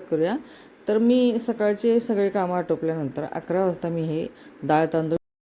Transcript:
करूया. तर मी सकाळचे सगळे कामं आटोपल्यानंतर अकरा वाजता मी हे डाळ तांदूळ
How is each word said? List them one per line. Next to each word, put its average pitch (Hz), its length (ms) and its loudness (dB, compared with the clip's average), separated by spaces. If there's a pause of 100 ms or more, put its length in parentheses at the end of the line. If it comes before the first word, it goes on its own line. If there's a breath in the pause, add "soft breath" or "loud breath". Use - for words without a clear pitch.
(120)
करूया. 165 240 0 (520 loud breath)
तर 214 100 2
मी 240 420 4
सकाळचे 226 600 0
सगळे 202 300 0
कामं 180 280 -2
आटोपल्यानंतर 160 720 -2
अकरा 175 340 -2
वाजता 175 240 -2
मी 165 120 -2
हे 160 260 -2 (360 loud breath)
डाळ 151 300 4
तांदूळ 160 240 0 (260)